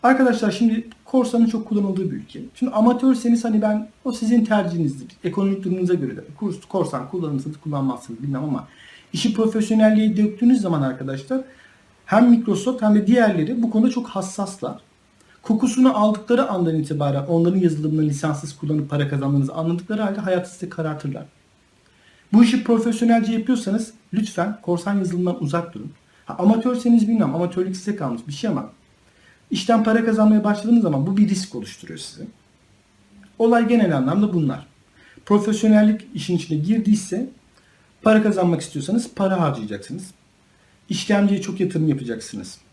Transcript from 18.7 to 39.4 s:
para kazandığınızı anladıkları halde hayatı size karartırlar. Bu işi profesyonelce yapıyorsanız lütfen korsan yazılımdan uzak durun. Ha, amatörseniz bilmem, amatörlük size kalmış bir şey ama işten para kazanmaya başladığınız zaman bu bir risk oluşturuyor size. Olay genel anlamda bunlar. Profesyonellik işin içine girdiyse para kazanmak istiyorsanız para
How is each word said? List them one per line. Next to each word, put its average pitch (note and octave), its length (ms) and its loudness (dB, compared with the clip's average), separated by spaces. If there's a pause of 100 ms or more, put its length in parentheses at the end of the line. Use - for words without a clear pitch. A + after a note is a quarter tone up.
para C#3+ 180 -2
kazandığınızı C#3 460 -2
anladıkları F3 480 -4
halde G3+ 180 -4
hayatı F#3 300 -4
size - 180 -12
karartırlar. D3+ 560 -8 (1080)
Bu A#3 120 8
işi A#3 200 0
profesyonelce A3+ 680 2
yapıyorsanız A3+ 600 -2 (200)
lütfen G#3 500 -4
korsan F3 360 -2
yazılımdan F3+ 440 -2
uzak E3+ 320 -4
durun. - 180 -14 (320)
Ha, E3 140 -12
amatörseniz A#3 680 2
bilmem, F#3+ 260 0
amatörlük F#3 420 -4
size G3+ 200 -6
kalmış B2 320 -6
bir D3 40 -10
şey G#3+ 180 -6
ama B2 200 -6 (800)
işten A3+ 340 2
para A3+ 200 2
kazanmaya G#3+ 400 4
başladığınız A3 380 2
zaman D3+ 240 0
bu G3 100 -2
bir G3+ 120 4
risk F#3+ 260 -4
oluşturuyor - 440 -14
size. - 280 -16 (1120)
Olay A#3 300 4
genel G#3 280 4
anlamda F3 380 0
bunlar. D#3 320 -2 (600)
Profesyonellik G#3+ 880 2
işin F3 220 -4
içine D#3+ 220 -2
girdiyse G#3 720 0 (720)
para A3 200 4
kazanmak F#3 380 0
istiyorsanız G3 560 -4
para F#3+ 240 0